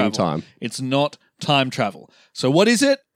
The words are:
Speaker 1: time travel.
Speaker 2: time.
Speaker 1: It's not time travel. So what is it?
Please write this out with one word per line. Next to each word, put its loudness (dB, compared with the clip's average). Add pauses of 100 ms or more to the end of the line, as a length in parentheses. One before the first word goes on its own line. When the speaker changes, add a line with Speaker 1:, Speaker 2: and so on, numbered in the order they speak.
Speaker 1:
time -2
travel. -
Speaker 2:
time. -2 (180)
Speaker 1:
It's -10
not -2 (220)
time 2
travel. -6 (220)
So -2
what 4
is 2
it? 2 (160)